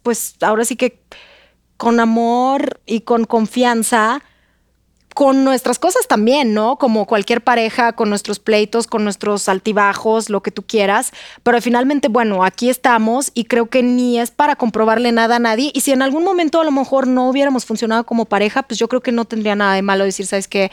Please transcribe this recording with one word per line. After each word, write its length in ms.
pues, 380
ahora 240
sí 120
que 220
con 220
amor 840
y 160
con 240
confianza, 960
con 300
nuestras 340
cosas 280
también, 460
¿no? 240
Como 300
cualquier 360
pareja, 520
con 160
nuestros 280
pleitos, 480
con 160
nuestros 460
altibajos, 800
lo 140
que 80
tú 120
quieras. 480
Pero 200
finalmente, 460
bueno, 360
aquí 240
estamos 640
y 140
creo 240
que 120
ni 380
es 100
para 260
comprobarle 540
nada 260
a 20
nadie. 340
Y 80
si 120
en 100
algún 200
momento 380
a 40
lo 60
mejor 360
no 240
hubiéramos 340
funcionado 400
como 220
pareja, 360
pues 160
yo 80
creo 140
que 120
no 120
tendría 320
nada 160
de 80
malo 240
decir, 220
¿sabes 220
qué? 240